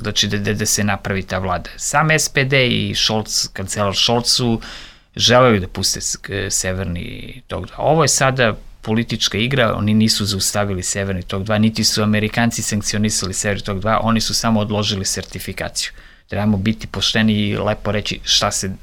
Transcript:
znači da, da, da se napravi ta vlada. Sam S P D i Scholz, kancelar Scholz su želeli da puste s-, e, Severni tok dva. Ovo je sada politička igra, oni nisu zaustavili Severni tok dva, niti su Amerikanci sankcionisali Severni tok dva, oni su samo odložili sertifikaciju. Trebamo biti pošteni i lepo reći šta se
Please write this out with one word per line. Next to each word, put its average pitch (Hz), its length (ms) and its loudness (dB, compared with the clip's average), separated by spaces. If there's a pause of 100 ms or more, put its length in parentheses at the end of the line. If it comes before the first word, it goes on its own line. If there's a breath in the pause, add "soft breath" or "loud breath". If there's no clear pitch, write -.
znači 104 260 0
da, 104 100 0
da, 104 160 0
da 107 120 -2
se 104 180 0
napravi 98 400 0
ta 92 140 -4
vlada. 92 380 -2
Sam 156 360 2
S 151 180 2
P 139 160 2
D 131 220 4
i 107 280 0
Scholz, - 580 0
kancelar 101 420 -2
Scholz 117 300 2
su 117 360 2 (540 loud breath)
želeli 117 440 6
da 87 80 -4
puste - 340 -4
s-, - 160 -4 (120)
e, 98 220 -4
Severni 92 960 -4
tok 90 200 -6
dva. - 100 -18
Ovo 147 260 4
je 135 40 4
sada 127 480 2 (260)
politička 110 560 0
igra, 117 380 2
oni 101 180 0
nisu 110 320 4
zaustavili 98 580 -2
Severni 98 400 -4
tok 98 200 -6
dva, 107 140 0
niti 110 260 2
su 107 200 2
Amerikanci 107 580 0
sankcionisali 104 720 0
Severni 101 300 -2
tok 101 160 -4
dva, 107 240 2
oni 110 180 2
su 104 120 -2
samo 113 260 2
odložili 104 460 0
sertifikaciju. - 840 -6 (360 loud breath)
Trebamo 104 300 2
biti 107 300 0
pošteni 110 460 2
i 104 240 0
lepo 104 340 -2
reći 101 320 -4
šta - 280 2
se 98 200 -4 (120)